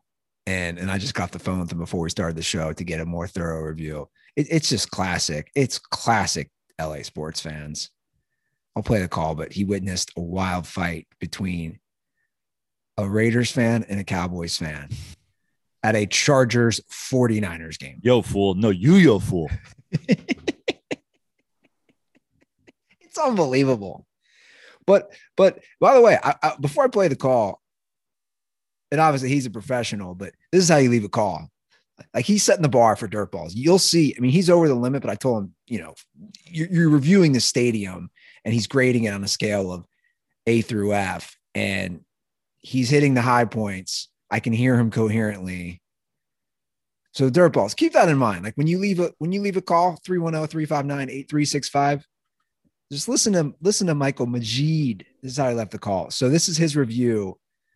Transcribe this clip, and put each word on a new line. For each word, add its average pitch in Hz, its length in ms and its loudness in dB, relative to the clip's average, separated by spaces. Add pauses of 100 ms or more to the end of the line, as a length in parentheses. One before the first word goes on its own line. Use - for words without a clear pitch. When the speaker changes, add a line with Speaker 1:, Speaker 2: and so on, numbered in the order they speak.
(460)
Speaker 1:
and, 90 320 -4
and 92 120 -6
I 98 60 -2
just 98 160 -6
got 92 180 -4
the 87 80 -14
phone 92 220 -4
with 85 100 -6
him 87 60 -8
before 85 240 -6
we 82 80 -4
started 82 280 -6
the 80 60 -10
show 80 300 -4
to 87 120 -10
get 82 160 -8
a 82 40 -8
more 85 240 -8
thorough 82 320 -8
review. 78 480 -10 (260)
It, 151 160 -2
it's 160 200 0
just - 200 -4
classic. 82 640 -4
It's 139 240 0
classic - 720 -2 (280)
L 78 160 -6
A 73 100 -12
sports 80 380 -12
fans. 76 480 -12 (840)
I'll 110 80 -6
play 104 200 0
the 90 60 -4
call, 80 260 -4
but 78 180 -10
he 101 120 -2
witnessed 95 520 -4
a 87 60 -8
wild 90 440 -4
fight 87 400 -6 (140)
between 87 600 -8 (1160)
a 101 100 -4
Raiders 113 460 0
fan 117 380 0
and 98 100 -6
a 92 40 -8
Cowboys 87 520 -6
fan 73 320 -10 (920)
at 110 140 2
a 107 100 2
Chargers 120 840 2
forty-niners 101 880 -2
game. - 260 -16
Speaker 2:
Yo, 120 200 4
fool. 98 320 0
No, 107 160 2
you, 101 240 4
yo, 151 240 8
fool. 87 360 -4
<laughs> - 60 -10 (3500)
Speaker 1:
It's 320 240 -6
unbelievable. 131 840 0 (800)
But, - 240 4 (280)
but 185 220 4 (200)
by 214 140 6
the 247 80 10
way, 196 200 8
I, 147 200 0
I, 156 180 0
before 143 240 0
I 254 40 4
play 202 200 2
the 135 80 0
call, 120 460 0 (1300)
and 147 80 0
obviously 139 300 2
he's 139 160 0
a 120 40 -8
professional, 107 640 -6
but 90 200 -14 (180)
this 185 100 4
is 165 60 4
how 165 80 6
you 135 140 6
leave 117 140 2
a 101 40 -8
call. 90 400 -2 (640)
Like, 123 140 -2
he's 208 160 2
setting 190 180 2
the 156 80 2
bar 113 260 6
for 107 140 -8
dirt 101 240 -6
balls. 87 220 -12
You'll 156 240 4
see. 165 360 2
I - 60 -10
mean, 127 120 2
he's 175 180 2
over 170 180 6
the 135 60 4
limit, 127 260 -2
but 110 100 -6
I 104 40 -4
told 113 300 -2
him, 90 100 -16 (120)
you 117 120 -8
know, 80 160 -14 (500)
you're, 165 240 -6
you're 170 220 4
reviewing 151 420 6
the 123 80 4
stadium 101 720 -2 (340)
and 113 80 -2
he's 113 140 0
grading 127 380 2
it 101 100 -2
on 98 100 -6
a 95 40 -6
scale 101 440 -2
of 87 140 -12 (600)
A 117 140 2
through 104 320 -2
F, 92 460 -4 (160)
and 98 500 -4 (540)
he's 127 320 -2
hitting 143 240 4
the 123 80 2
high 120 240 4
points. 98 640 -8 (200)
I 120 100 -2
can 117 120 -2
hear 123 240 2
him 117 140 2
coherently. 101 920 -4 (1300)
So 131 180 0
dirt 165 240 6
balls, 110 180 0
keep 320 220 0
that 214 160 6
in 143 80 2
mind. 101 260 0
Like, 110 120 -8
when 147 100 0
you 170 100 0
leave 190 240 -2
a, 175 160 -2
when 165 160 -6
you 196 80 -4
leave 202 160 -4
a 185 60 -2
call, 175 420 2
three 180 140 -2
one 165 160 -2
oh, 156 100 -2
three 156 220 -4
five 147 180 -2
nine, 139 240 -6
eight 135 220 -12
three 147 160 2
six 143 240 -4
five, 143 360 0 (840)
just 143 160 -8
listen 226 240 0
to, 156 280 0
listen 196 280 0
to 156 80 0
Michael 139 300 -2
Majid. 123 800 -2 (160)
This 131 120 -14
is 127 60 -8
how 135 100 0
he 120 80 -2
left 110 160 -6
the 110 60 -10
call. 95 340 -4
So 127 160 0
this 160 200 2
is 165 80 -4
his 156 200 0
review 113 600 -2 (400)